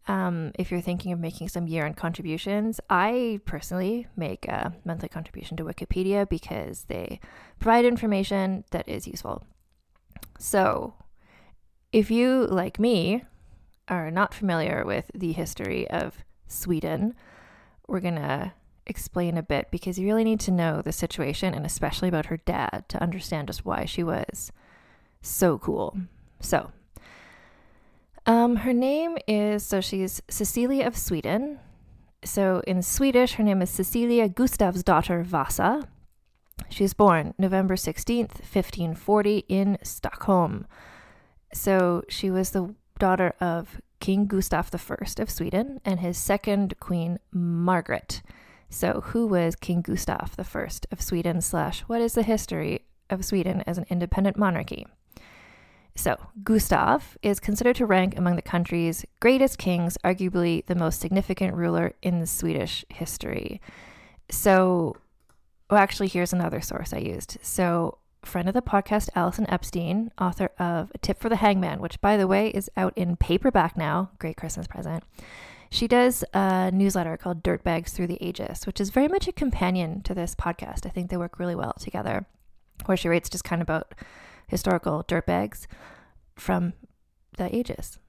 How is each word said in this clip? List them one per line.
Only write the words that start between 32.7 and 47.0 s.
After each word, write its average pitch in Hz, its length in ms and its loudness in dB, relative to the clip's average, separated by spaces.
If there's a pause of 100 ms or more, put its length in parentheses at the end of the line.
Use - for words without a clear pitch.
Swedish, 254 520 4
her 220 100 0
name 196 180 4
is 180 80 0
Cecilia 233 580 2
Gustavsdotter 180 960 2
Vasa. 180 640 0 (840)
She - 140 0
was 196 100 2
born 170 440 6
November 190 380 2
sixteenth, - 680 -4
fifteen 170 500 -2
forty, 208 520 2
in 196 360 2
Stockholm. - 840 0 (840)
So 180 560 4
she - 200 -4
was 185 220 0
the 190 220 -2 (260)
daughter 185 400 4
of 170 420 -4 (180)
King 196 280 2
Gustaf 185 420 0
the - 80 -8
First - 420 -8
of 214 100 -4
Sweden 240 560 -2
and 185 140 0
his 175 180 -4
second 202 640 0
queen, 175 400 -4 (120)